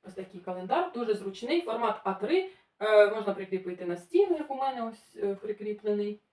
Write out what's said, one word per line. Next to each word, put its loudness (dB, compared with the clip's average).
Ось -18
такий -12
календар, -2
дуже -2
зручний, -2
формат -2
А 0
три, 2
е, 8
можна -2
прикріпити -6
на -6
стіну, 2
як -6
у -6
мене -4
ось, -16
е, -2
прикріплений. -6